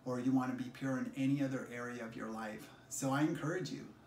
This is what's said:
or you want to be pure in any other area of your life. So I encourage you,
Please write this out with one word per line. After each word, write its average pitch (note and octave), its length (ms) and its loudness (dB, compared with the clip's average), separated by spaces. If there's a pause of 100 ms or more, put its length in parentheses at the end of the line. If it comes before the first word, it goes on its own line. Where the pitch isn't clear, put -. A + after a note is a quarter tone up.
or B2 160 -2
you B2+ 120 4
want B2+ 260 4
to B2+ 60 -2
be B2 80 -6
pure C3+ 260 0
in A#2+ 180 -2
any C#3 280 4
other B2+ 280 -2
area A#2+ 320 -6
of A2+ 120 -8
your A2+ 160 -4
life. A2 380 -6 (200)
So - 220 0
I C#3 100 4
encourage E3+ 480 2
you, - 160 -8 (220)